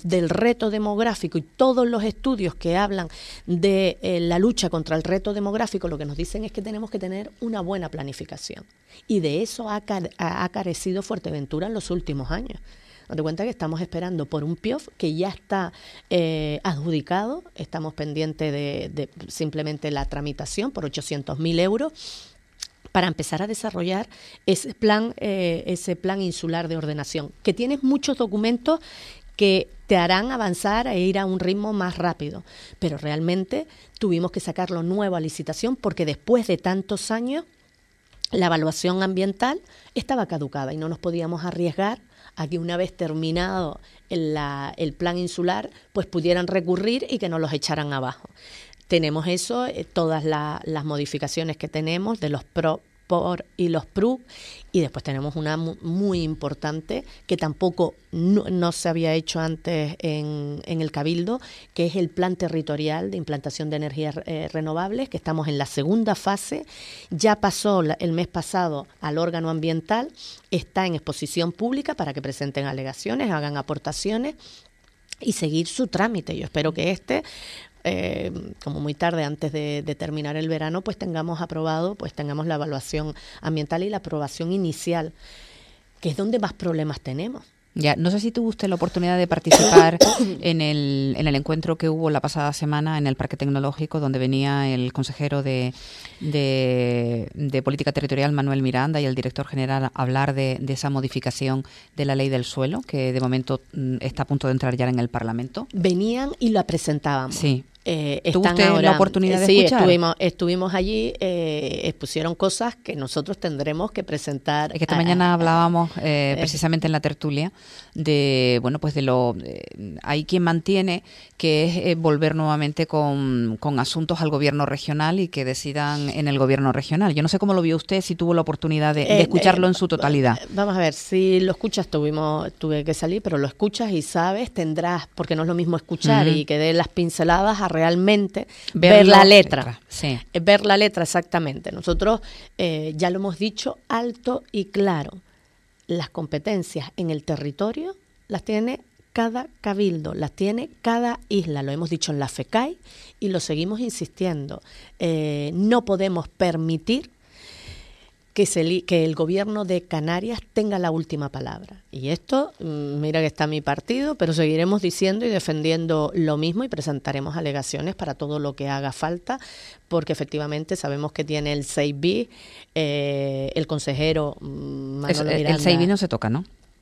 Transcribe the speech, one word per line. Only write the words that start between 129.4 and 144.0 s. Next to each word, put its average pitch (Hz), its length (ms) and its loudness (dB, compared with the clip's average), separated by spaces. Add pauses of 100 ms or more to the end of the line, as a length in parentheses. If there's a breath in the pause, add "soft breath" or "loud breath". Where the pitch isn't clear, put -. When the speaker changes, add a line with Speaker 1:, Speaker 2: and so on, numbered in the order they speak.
Speaker 1:
eh, - 20 6
Speaker 2:
en 180 40 4
su 185 120 0
totalidad. 139 560 4
Speaker 1:
eh, - 80 -14
vamos 196 240 0
a 185 60 2
ver, 160 120 4
si 190 460 2
lo 185 140 4
escuchas, 202 340 -2
tuvimos, 151 680 0
tuve 151 280 -2
que 156 120 -2
salir, 180 280 -2
pero 165 160 0
lo 139 80 2
escuchas 208 460 -2
y 156 100 0
sabes, 190 480 0
tendrás, 165 640 -2
porque 165 220 -2
no 160 60 0
es 165 40 0
lo 175 80 0
mismo 170 220 2
escuchar 156 500 4
Speaker 2:
Ujú. 160 120 6
Speaker 1:
y 147 80 -2
que 147 120 0
dé 160 140 4
las 165 160 2
pinceladas 180 720 2
a 190 160 0
realmente 185 680 4 (260 loud breath)
Speaker 2:
Verlo, 175 240 10
Speaker 1:
ver 202 100 12
la 196 200 12
letra. 185 380 10
Speaker 2:
letra, 120 220 -8
sí. 131 320 -4 (140)
Speaker 1:
Eh, 175 80 0
ver 202 240 6
la 202 140 6
letra, 196 240 4
exactamente. 165 680 -2
Nosotros, 196 500 0 (340 loud breath)
eh, 156 400 -2
ya 175 140 2
lo 180 60 -2
hemos 190 220 -4
dicho 214 380 -4 (120)
alto 240 640 -4